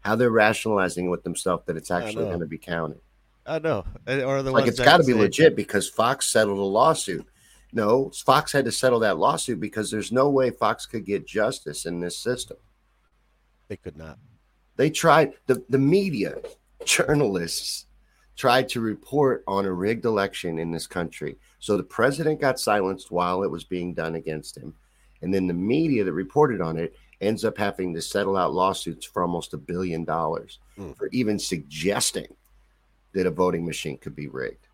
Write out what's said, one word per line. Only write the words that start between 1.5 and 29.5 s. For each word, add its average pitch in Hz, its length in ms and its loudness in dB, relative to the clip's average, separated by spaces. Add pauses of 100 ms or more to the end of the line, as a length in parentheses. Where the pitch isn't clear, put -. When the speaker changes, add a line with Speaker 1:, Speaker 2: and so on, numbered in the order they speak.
Speaker 1:
that 82 100 -4
it's 80 140 -10
Speaker 2:
I 87 120 0
Speaker 1:
actually 110 240 -4
Speaker 2:
know. 95 60 -4
Speaker 1:
gonna 85 140 -4
be 78 120 -10
counted. 82 420 -6 (460)
Speaker 2:
I 160 120 -4
know. 151 260 -2 (220)
And, 135 160 -2
or 135 200 -2
the 131 80 -2
Speaker 1:
Like, 131 120 4
Speaker 2:
ones 131 80 4
Speaker 1:
it's 107 80 -4
Speaker 2:
that 120 80 0
Speaker 1:
gotta 160 180 8
be 127 80 4
Speaker 2:
say 113 60 4
Speaker 1:
legit 147 380 4
because 101 320 -2
Fox 123 380 0
settled 98 320 2
a 101 40 0
lawsuit. 101 640 2 (460)
No, 117 380 2
Fox - 420 2
had 139 140 2
to 113 60 -2
settle 123 280 2
that 101 180 2
lawsuit 120 420 0
because 104 300 -4
there's 107 220 -4
no 131 180 4
way 131 200 4
Fox 110 360 0
could 107 180 -8
get 92 220 -4
justice 107 600 -4
in 87 140 -4
this 87 160 -6
system. - 400 -6 (1120)
Speaker 2:
They 101 80 -10
could 80 200 -14
not. 78 220 -16 (580)
Speaker 1:
They 147 140 4
tried, 156 440 4 (120)
the, 123 220 0
the 131 100 2
media, 139 580 2 (480)
journalists 101 1000 0 (500)
tried 131 320 4
to 123 120 -4
report 127 680 0
on 98 180 0
a 95 80 -2
rigged 101 320 -2
election 98 540 0
in 82 140 -4
this 80 140 -6
country. 78 500 -6 (240)
So 104 160 0
the 95 60 -2
president 147 580 0
got 131 200 0
silenced 98 500 0
while 87 320 0
it 95 80 -2
was 82 140 -10
being 90 300 -6
done 82 220 -4
against 78 400 -8
him. 78 180 -16 (480)
And 90 100 -2
then 95 140 2
the 87 80 0
media 117 500 2
that 90 80 -2
reported 101 480 2
on 82 160 -2
it 82 180 -6 (260)
ends 104 240 0
up 110 120 0
having 92 380 -2
to 80 80 -6
settle 98 340 -2
out 82 160 0
lawsuits 92 540 -2
for - 160 -4
almost 85 320 -4